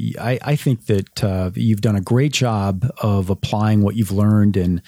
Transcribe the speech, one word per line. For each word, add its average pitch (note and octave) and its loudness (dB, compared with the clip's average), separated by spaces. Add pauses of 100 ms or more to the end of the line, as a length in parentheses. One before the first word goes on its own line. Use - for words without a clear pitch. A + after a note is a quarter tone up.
(200)
I, B2 -2
I D3 -2
think C#3 -2
that, G2 -2
uh, F#2 0
you've A2+ 0
done G#2 2
a G2 0
great B2+ 0
job G#2 -2 (140)
of G2+ 0
applying G#2+ 0
what G2+ 0
you've G2 -2
learned G#2 4
and, F2+ 0